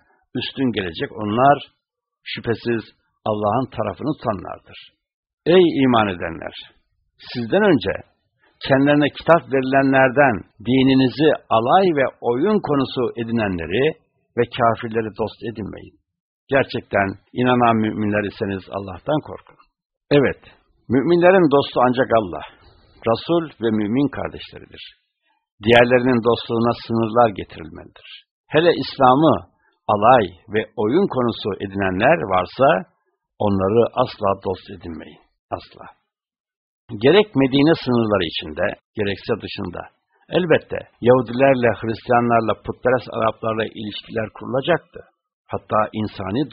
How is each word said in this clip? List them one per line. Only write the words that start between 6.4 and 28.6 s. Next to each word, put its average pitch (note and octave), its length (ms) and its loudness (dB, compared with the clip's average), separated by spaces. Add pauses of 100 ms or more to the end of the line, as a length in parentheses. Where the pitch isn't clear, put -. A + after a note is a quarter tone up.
Sizden B2 300 -2
önce C#3+ 300 2 (720)
kendilerine C#3+ 420 2 (100)
kitap E3 240 2 (120)
verilenlerden C3+ 800 2 (340)
dininizi C3 640 4 (260)
alay D#3 300 2 (120)
ve C3 80 2 (140)
oyun C#3+ 380 0 (100)
konusu C3+ 340 -2 (180)
edinenleri G#2 640 -2 (540)
ve A#2+ 60 4 (120)
kafirleri A2+ 540 0 (100)
dost G#2 200 -6 (100)
edinmeyin. F#2 460 -14 (580)
Gerçekten A2+ 540 0 (240)
inanan B2 440 2
müminler G#2 540 -2
iseniz G2 320 -6 (140)
Allah'tan G2 520 -6
korkun. - 280 -18 (540)
Evet, C3 320 2 (460)
müminlerin E3+ 680 4
dostu C#3 300 0
ancak B2 220 0 (120)
Allah, E2+ 240 -8 (640)
Resul E3 360 -2 (180)
ve A2+ 80 0
mümin A2 380 0
kardeşleridir. - 760 -14 (800)
Diğerlerinin B2 640 4
dostluğuna A#2 460 -2 (120)
sınırlar A2+ 420 2 (120)
getirilmelidir. E2 680 -18 (460)
Hele E3 160 4 (120)